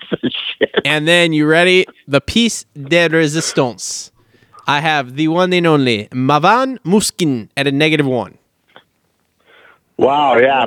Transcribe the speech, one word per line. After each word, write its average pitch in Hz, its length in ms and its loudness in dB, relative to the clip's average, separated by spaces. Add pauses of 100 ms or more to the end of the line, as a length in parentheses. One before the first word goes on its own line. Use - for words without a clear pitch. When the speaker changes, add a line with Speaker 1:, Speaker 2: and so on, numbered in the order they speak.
(100)
Speaker 1:
of - 80 -6 (140)
shit. - 420 -6 (100)
Speaker 2:
And 151 220 0
then, 170 260 4
you 151 140 2
ready? 180 400 4 (220)
The 139 120 2
piece - 440 -2 (100)
de 156 320 0
resistance. 156 1040 -2 (560)
I 143 140 0
have 143 340 -2
the 156 140 -2
one 180 240 0
and 180 120 0
only 131 480 2
Mavan 175 720 0
Muskin 156 720 -2
at 139 120 -2
a 139 40 -2
negative 151 340 0
one. 123 320 -4 (1600)
Speaker 1:
Wow, 135 420 2
yeah. 131 280 2